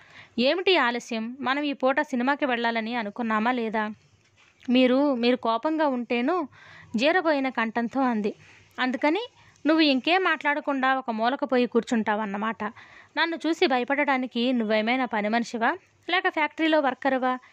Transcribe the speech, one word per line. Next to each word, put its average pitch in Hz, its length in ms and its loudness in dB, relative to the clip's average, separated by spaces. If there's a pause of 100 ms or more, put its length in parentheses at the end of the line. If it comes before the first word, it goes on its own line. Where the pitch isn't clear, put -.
(400)
ఏమిటి 339 380 2
ఆలస్యం? 240 480 -2 (160)
మనం 285 220 -2
ఈ 285 100 -2
పూట 269 280 0
సినిమాకి 277 440 -2
వెళ్ళాలని 233 500 -2
అనుకున్నామా 220 560 -2
లేదా? 220 320 -2 (840)
మీరు, 254 300 4 (160)
మీరు 240 220 2
కోపంగా 302 500 0
ఉంటేనూ, 247 480 -2 (600)
జీరబోయిన 294 540 2
కంఠంతో 233 520 -2
అంది. 226 320 0 (440)
అందుకని 277 460 0 (420)
నువ్వు 320 180 4
ఇంకేం 302 400 2
మాట్లాడకుండా 294 760 0
ఒక - 140 -6
మూలకు 233 340 -2
పోయి 247 220 2
కూర్చుంటావన్నమాట. 214 960 -2 (520)
నన్ను 330 220 0
చూసి 330 300 0
భయపడటానికి 254 840 0
నువ్వేమైనా 226 540 0
పని 208 240 -2
మనిషివా, 233 400 0 (380)
లేక 359 220 0
ఫ్యాక్టరీలో 311 500 0
వర్కరువా? 254 540 0 (200)